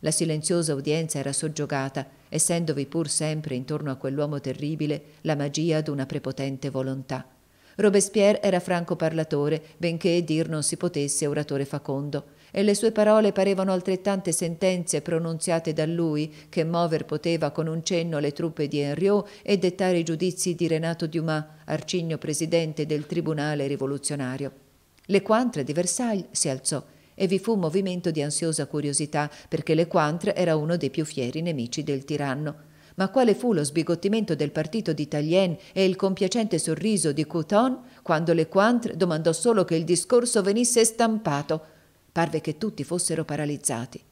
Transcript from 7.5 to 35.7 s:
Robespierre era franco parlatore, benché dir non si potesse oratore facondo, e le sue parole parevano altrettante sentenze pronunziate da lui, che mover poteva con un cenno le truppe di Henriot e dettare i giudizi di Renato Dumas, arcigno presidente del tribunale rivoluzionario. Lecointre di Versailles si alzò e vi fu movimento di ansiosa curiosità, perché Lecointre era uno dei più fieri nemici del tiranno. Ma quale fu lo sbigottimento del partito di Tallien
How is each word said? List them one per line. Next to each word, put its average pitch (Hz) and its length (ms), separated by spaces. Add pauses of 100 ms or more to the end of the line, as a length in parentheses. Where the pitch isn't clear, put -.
Robespierre 202 680
era 185 180
franco 175 340
parlatore, 156 680 (160)
benché 170 440
dir 160 280
non 156 120
si 165 140
potesse 147 500
oratore 143 380
facondo, 143 680 (180)
e 202 120
le 208 120
sue 220 180
parole 214 400
parevano 190 400
altrettante 185 600
sentenze 170 680
pronunziate 165 720
da 156 140
lui, 160 440 (200)
che 165 140
mover 160 420
poteva 156 460
con 160 160
un 160 140
cenno 170 360
le 147 140
truppe 156 360
di 147 120
Henriot 170 480 (140)
e 202 140
dettare 185 420
i 170 40
giudizi 175 520
di 170 120
Renato 165 400
Dumas, 160 400 (200)
arcigno 160 520
presidente 156 680
del 147 220
tribunale 151 600
rivoluzionario. 135 840 (540)
Lecointre 208 580
di 147 80
Versailles 185 600
si - 180
alzò 131 340 (300)
e 190 120
vi 185 120
fu 226 160
movimento 180 560
di 156 100
ansiosa 151 460
curiosità, 147 640 (180)
perché 160 260
Lecointre 165 600
era 170 200
uno 156 220
dei 143 140
più 156 160
fieri 127 340
nemici 151 420
del 139 220
tiranno. 147 640 (280)
Ma 190 120
quale 240 260
fu 240 200
lo 151 100
sbigottimento 170 720
del 147 160
partito 156 420
di 147 160
Tallien 160 480 (160)